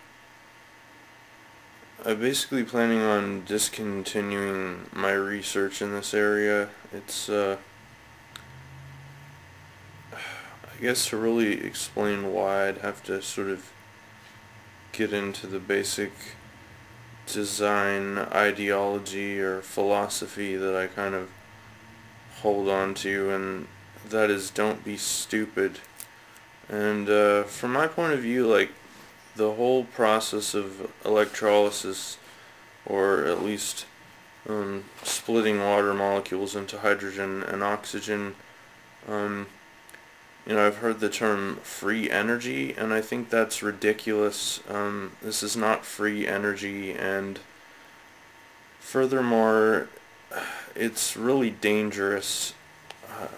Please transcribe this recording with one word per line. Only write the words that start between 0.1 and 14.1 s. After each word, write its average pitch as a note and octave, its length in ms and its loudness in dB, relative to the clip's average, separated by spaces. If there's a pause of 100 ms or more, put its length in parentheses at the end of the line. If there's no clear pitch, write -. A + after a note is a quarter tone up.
I'm G#2+ 160 0
basically C3 440 0
planning A#2 380 2
on G2+ 440 2
discontinuing G2+ 1500 -2
my G2 200 0
research G2 720 0
in G2+ 80 -2
this G2+ 240 -4
area. G#2 540 4 (220)
It's, - 380 -8
uh, G2+ 280 0 (2500)
I - 680 -16
guess B2 280 0
to A#2 80 -2
really A2+ 460 2
explain G2+ 680 -2
why, G2 360 2
I'd F#2+ 100 -6
have G2+ 240 -6
to F#2+ 180 -4
sort G2 280 -6
of F2+ 220 -8 (1200)